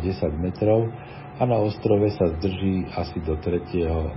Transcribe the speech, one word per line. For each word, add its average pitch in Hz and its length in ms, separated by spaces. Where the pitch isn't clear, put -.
desať 87 320
metrov 107 560
a 127 80
na 120 160
ostrove 104 480
sa 85 240
zdrží 92 560
asi 85 320
do 80 160
tretieho 82 760